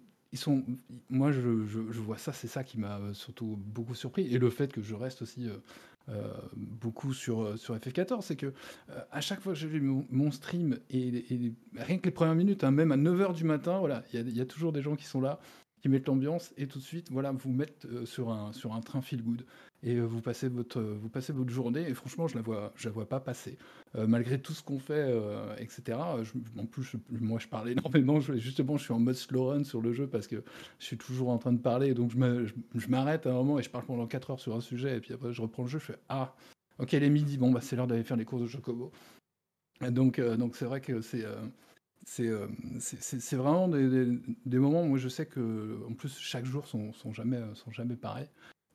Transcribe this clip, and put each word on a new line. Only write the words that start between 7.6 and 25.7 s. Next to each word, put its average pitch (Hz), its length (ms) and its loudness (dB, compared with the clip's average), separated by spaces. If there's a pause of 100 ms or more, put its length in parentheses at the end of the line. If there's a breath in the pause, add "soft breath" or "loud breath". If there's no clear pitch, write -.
F 110 120 -8
F 127 40 -6
quatorze, 185 320 -2
c'est 156 100 -4
que, 139 120 -4 (420 loud breath)
euh, 139 120 -10 (100)
à 147 100 -6
chaque 190 180 -4
fois 190 140 -2
que 147 60 -4
j'ai 160 100 -4
vu 156 100 0
mon, 139 300 2
mon 143 220 4
stream, 151 460 0 (120)
et, 123 440 0
et 120 200 0 (220)
rien 165 220 0
que 180 80 0
les 180 60 4
premières 160 240 4
minutes, 190 300 6
hein, 135 60 8
même 151 200 8
à 135 60 6
neuf 175 240 6
heures 190 120 4
du 165 120 -2
matin, 160 340 2
voilà, 139 320 0
il 117 80 -2
y - 20 0
a, 117 60 -2
il 117 80 -2
y 123 60 2
a 127 40 0
toujours 156 280 -2
des 147 80 0
gens 147 160 0
qui - 80 -12
sont 131 160 -2
là, 139 180 0 (420 loud breath)
qui 139 80 2
mettent 135 180 6
l'ambiance, 147 500 2
et 139 100 -4
tout 135 120 -10
de 131 40 -10
suite, 165 280 -10
voilà, 135 200 -2
vous 131 200 -2
mettent, 139 340 0
euh, 117 200 -6
sur 117 260 -4
un, 107 220 -4
sur 110 200 -8
un 113 80 -4
train 127 200 -4
feel 127 200 -4
good. 117 240 -2 (380 loud breath)
Et, 120 140 2
euh, 120 60 4
vous 117 160 -2
passez 120 280 -2
votre, 123 320 -4
euh, 107 200 -2
vous 113 100 -8
passez 131 220 -6
votre 127 200 -2
journée, 131 360 0
et 131 60 0
franchement, 160 340 -4
je 127 60 -6
la 113 80 -4
vois, 107 340 -4
je - 120 -8
la 110 40 -4
vois 104 160 -6
pas 131 120 -2
passer. - 400 -10 (340 loud breath)
Euh, 110 140 0
malgré 120 340 4
tout 156 120 -8
ce - 100 -10
qu'on 139 160 -4
fait, 139 160 -6
euh, 107 600 0
et 113 100 -8
cetera, 131 500 -4